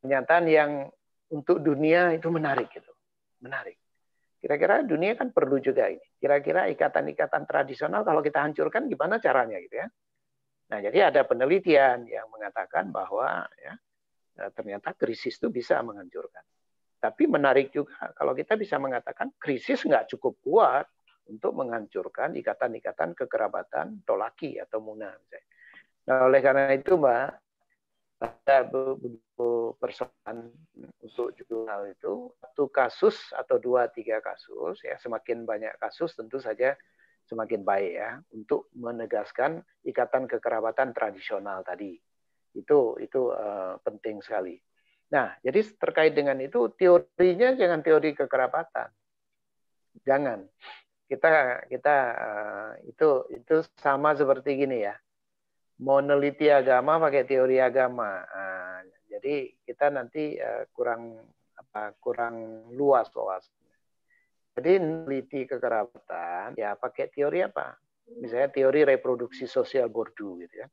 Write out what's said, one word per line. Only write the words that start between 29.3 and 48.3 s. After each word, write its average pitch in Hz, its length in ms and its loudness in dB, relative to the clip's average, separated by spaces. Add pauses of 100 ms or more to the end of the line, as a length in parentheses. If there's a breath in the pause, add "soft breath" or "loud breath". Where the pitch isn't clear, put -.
persoalan 117 720 -10 (540)
untuk 120 320 -8
jurnal 107 560 -8
itu, - 480 -8
satu - 320 -6
kasus 180 440 2 (200)
atau 127 240 0
dua, 123 320 0
tiga 110 320 -6
kasus, 87 640 -10
ya, - 100 -6
semakin 117 460 -8
banyak 110 340 -8
kasus - 380 -8
tentu 113 240 -10
saja 123 400 -2 (480 soft breath)
semakin 110 340 -6
baik 98 320 0
ya, 110 180 -8 (200)
untuk 110 420 -6
menegaskan 120 840 -6 (240)
ikatan 131 480 -2
kekerabatan 117 640 -2
tradisional 98 680 -6
tadi. 90 380 -10 (560)
Itu, 123 480 2
itu, 123 320 -2
eh, 101 480 -6
penting 104 400 -8
sekali. 95 320 -6 (560)
Nah, 131 320 0
jadi 135 160 2 (160)
terkait 156 400 2
dengan 139 240 2
itu, 220 340 -2
teorinya 180 800 6
jangan 175 300 2
teori 151 320 4
kekerabatan. 131 760 -2 (1160)